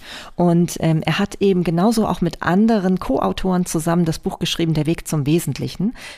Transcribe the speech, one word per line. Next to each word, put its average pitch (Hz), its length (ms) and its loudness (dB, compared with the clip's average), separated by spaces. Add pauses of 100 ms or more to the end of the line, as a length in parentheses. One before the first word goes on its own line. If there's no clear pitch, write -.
(380)
Und, 175 420 2
ähm, 160 260 2
er 160 140 0
hat - 220 -4
eben 185 240 2
genauso 196 420 2
auch - 140 -2
mit 170 220 -2
anderen 190 580 2
Co-Autoren 185 640 0
zusammen 170 400 0
das 156 140 -2
Buch - 200 -6
geschrieben, 165 340 0
Der 151 120 0
Weg 165 200 -2
zum 151 200 -2
Wesentlichen, 156 720 -2 (220)